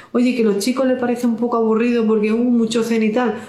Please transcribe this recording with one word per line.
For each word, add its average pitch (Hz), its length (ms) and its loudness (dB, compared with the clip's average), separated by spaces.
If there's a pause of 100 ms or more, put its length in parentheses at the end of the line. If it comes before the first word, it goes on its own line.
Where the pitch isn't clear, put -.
(120)
Oye, 247 240 0
que 233 60 0
a - 20 2
los 202 140 2
chicos 254 280 0
les 254 120 0
parece 240 280 -2
un 233 100 0
poco 233 200 -2
aburrido 226 500 0
porque 214 240 2
hubo 233 140 0
mucho 233 380 0
zen 226 200 0
y 220 60 2
tal. 220 280 0 (120)